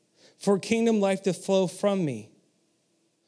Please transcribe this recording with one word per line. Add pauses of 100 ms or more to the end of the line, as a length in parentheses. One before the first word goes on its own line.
(380)
for
kingdom
life
to
flow
from
me. (960)